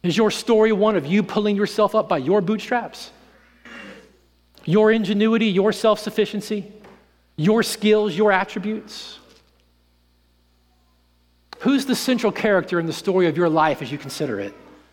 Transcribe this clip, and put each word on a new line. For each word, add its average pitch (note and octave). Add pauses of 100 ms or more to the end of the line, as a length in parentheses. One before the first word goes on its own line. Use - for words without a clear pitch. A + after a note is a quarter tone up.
Is E3+
your G#3+
story A3
one G#3+
of D3+
you F#3+
pulling G#3
yourself G3+
up G#3+
by E3+
your E3+
bootstraps? G#3+ (1500)
Your G#3+
ingenuity, A3
your G3
self-sufficiency, G#3+ (640)
your G#3+
skills, G#3
your G#3
attributes? G3 (2500)
Who's C4+
the B3+
central A#3
character F#3+
in E3
the D#3+
story F#3
of D3+
your F3
life D#3
as B2+
you C#3+
consider C3+
it? G2+ (400)